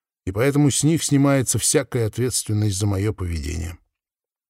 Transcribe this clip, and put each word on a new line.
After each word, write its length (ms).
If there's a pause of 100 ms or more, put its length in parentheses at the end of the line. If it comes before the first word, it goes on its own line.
(240)
и 80
поэтому 380
с 120
них 220
снимается 540
всякая 480
ответственность 720
за 100
моё 260
поведение. 640 (720)